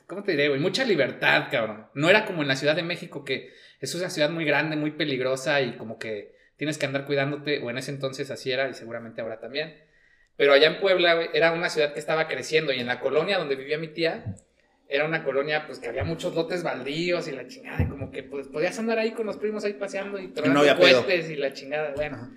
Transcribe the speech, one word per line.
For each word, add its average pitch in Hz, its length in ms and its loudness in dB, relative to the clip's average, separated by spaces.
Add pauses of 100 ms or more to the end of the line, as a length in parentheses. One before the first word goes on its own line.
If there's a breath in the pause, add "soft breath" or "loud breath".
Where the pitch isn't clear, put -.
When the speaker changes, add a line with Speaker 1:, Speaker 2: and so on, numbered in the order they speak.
Speaker 1:
¿cómo 196 160 -8
te 196 80 0
diré, 147 180 2
güey? 135 100 0
Mucha 190 240 0
libertad, 147 680 2
cabrón. 107 440 -2
No 147 160 2
era 208 160 6
como 180 160 -4
en 143 80 0
la 135 80 4
Ciudad 151 180 2
de 170 80 -2
México, 165 400 -8
que - 280 -6 (280 loud breath)
es 135 160 -6
una 175 140 -4
ciudad 147 200 2
muy 165 160 -4
grande, 147 300 0
muy 151 160 -2
peligrosa 139 680 0
y 120 160 -2
como 110 220 -12
que 107 360 -8 (220 soft breath)
tienes 147 200 -4
que 147 80 0
andar 135 200 -4
cuidándote, 143 540 -2
o 120 100 -6
en 120 80 -6
ese 135 140 -8
entonces 139 400 -6
así 131 200 -6
era 131 180 0
y 123 40 -8
seguramente 117 480 -12
ahora 113 180 -8
también. 147 360 -8 (640)
Pero 139 160 6
allá 143 140 10
en 165 140 0
Puebla, 180 340 4
güey, 165 180 0
era 165 200 4
una 170 160 -2
ciudad 147 240 0
que 156 60 -8
estaba 160 280 -2
creciendo 151 460 0
y 127 60 -2
en 120 80 -4
la 120 120 -2
colonia 156 380 2
donde 147 180 0
vivía 135 220 -4
mi 160 120 -8
tía, 160 460 -4 (520)
era 143 180 2
una 160 180 -2
colonia, 143 420 0
pues, 127 140 -14
que 131 80 -10
había 123 160 -4
muchos 165 320 -4
lotes 165 260 -2
baldíos 156 680 -4
y 156 40 -8
la 127 160 -10
chingada, - 340 -6
y - 60 4
como 139 240 -8
que, 135 100 -10
pues, 135 260 -10
podías 170 300 -2
andar 226 220 0
ahí 226 120 0
con 226 140 -6
los 196 120 -6
primos 208 280 -4
ahí 208 80 0
paseando 196 460 -6
y 185 60 -8
Speaker 2:
Y - 20 -14
no - 60 -16
Speaker 1:
tronando 143 260 2
Speaker 2:
había 143 180 8
pedo. 180 260 8
Speaker 1:
cohetes 160 280 0
y 156 40 -8
la 139 180 -2
chingada, 143 420 -6
bueno. 151 220 -4
Speaker 2:
Ajá. - 200 -14